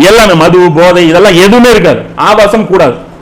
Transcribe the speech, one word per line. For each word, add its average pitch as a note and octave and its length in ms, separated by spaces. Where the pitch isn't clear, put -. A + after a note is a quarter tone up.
எல்லாமே G#3+ 340
மது, E3+ 160
போதை F3 320
இதெல்லாம் F3+ 340
எதுவுமே A#3+ 300
இருக்காது. E3 260
ஆபாசம் G#3+ 440
கூடாது. E3 240